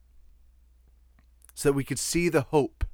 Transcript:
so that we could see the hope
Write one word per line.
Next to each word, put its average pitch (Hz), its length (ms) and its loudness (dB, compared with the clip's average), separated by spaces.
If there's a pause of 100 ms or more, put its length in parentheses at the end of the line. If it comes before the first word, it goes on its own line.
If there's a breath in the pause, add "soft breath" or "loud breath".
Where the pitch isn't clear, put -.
(1600)
so - 140 0
that 139 40 4
we 135 100 -2
could 135 160 -6
see 175 300 0
the 151 120 2
hope - 520 -2